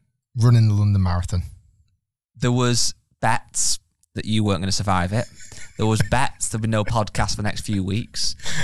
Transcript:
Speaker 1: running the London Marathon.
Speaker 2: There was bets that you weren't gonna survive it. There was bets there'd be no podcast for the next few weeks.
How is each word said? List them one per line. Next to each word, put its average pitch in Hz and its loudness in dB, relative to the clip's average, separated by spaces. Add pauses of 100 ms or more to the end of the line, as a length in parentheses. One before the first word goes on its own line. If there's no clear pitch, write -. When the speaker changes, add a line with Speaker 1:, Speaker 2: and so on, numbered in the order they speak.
(360)
Speaker 1:
running 117 6
the 104 2
London 101 4
Marathon. 90 0 (960)
Speaker 2:
There 123 0
was 123 2 (260)
bets - -2 (360)
that - -6
you 110 2
weren't 98 0
gonna 95 -2
survive 92 0
it. 113 -2 (500)
There 110 0
was 110 2
bets - -2
there'd 110 -6
be 113 -2
no 110 0
podcast 104 -2
for - -4
the - -4
next 104 -4
few 101 -2
weeks. - -4 (260)